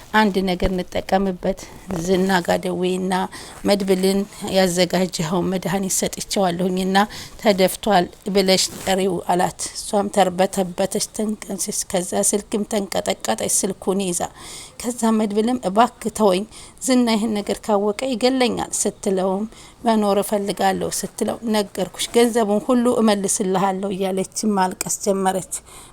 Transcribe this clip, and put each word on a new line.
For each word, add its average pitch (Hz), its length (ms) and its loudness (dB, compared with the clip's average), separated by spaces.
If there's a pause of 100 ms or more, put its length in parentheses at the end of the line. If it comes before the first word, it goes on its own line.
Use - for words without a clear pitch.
(140)
አንድ 214 280 4
ነገር 185 280 0
እንጠቀምበት። 185 920 -2 (380)
ዝና 185 400 2
ጋ 180 180 0
ደውይና 185 580 -2 (500)
መድብልን 196 560 2 (320)
ያዘጋጀኸው 180 880 2
መድኃኒት 185 520 -2
ሰጥቼዋለሁኝና 185 1000 -2 (420)
ተደፍቷል 190 640 4 (220)
ብለሽ 190 380 4 (120)
ጥሪው" 190 380 0 (120)
አላት። 180 320 0 (120)
እሷም 202 400 -2
ተርበተበተች፣ 185 1000 0
ተንቀንስ-፣ 208 760 -4
ከዛ 185 260 -2 (100)
ስልክም 208 440 0
ተንቀጠቀጠች 196 840 -2
ስልኩን 190 500 0
ይዛ። 180 200 -2 (560)
ከዛ 240 240 -6 (100)
መድብልም 220 500 2
"እባክህ 220 520 0
ተወኝ፣ 202 300 4 (380)
ዝና 254 280 4
ይህን 220 240 2
ነገር 202 260 -2
ካወቀ 208 460 0
ይገለኛል" 247 680 0
ስትለውም 196 720 -2 (380)
"መኖር 208 360 4
እፈልጋለሁ" 196 720 0
ስትለው - 440 -4 (120)
"ነገርኩሽ፣ 202 640 -2
ገንዘቡን 226 520 2
ሁሉ 247 240 2 (100)
እመልስልሃለሁ" 196 920 0
እያለች 190 340 -2 (280)
ማልቀስ 185 480 -2
ጀመረች። 190 540 0 (380)